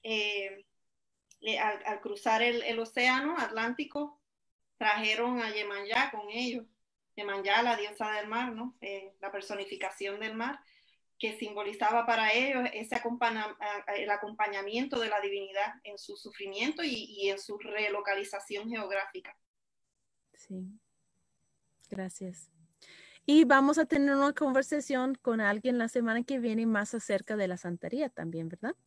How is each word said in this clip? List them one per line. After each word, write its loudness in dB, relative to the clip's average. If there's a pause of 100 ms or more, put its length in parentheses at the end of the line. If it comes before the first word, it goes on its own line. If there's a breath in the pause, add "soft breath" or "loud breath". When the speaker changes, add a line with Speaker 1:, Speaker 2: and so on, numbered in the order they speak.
Speaker 1:
Eh, -4 (760)
eh, -2
al, 0
al -4
cruzar 2
el, 2
el -2
océano 2
Atlántico, -4 (560)
trajeron 2
a -2
Yemanyá -2
con -8
ellos. -4 (500)
Yemanyá, 2
la 4
diosa -4
del -4
mar, -2
¿no? -10
Eh, -10
la -8
personificación -6
del -6
mar, -4 (580 soft breath)
que -4
simbolizaba 0
para 4
ellos 2
ese -6
acompaña-, -2
a, -6
a, -4
el -2
acompañamiento -2
de 0
la 0
divinidad -2
en -14
su -14
sufrimiento -4
y, -4 (120)
y 0
en -2
su -10
relocalización -4
geográfica. -6 (960)
Speaker 2:
Sí. -12 (1300)
Gracias. -10 (760 loud breath)
Y 12
vamos 8
a 6
tener 4
una 6
conversación 2
con 0
alguien 2
la 2
semana 2
que -2
viene 2
más 2
acerca -2
de 2
la -2
santería -4
también, -6
¿verdad? -6 (120)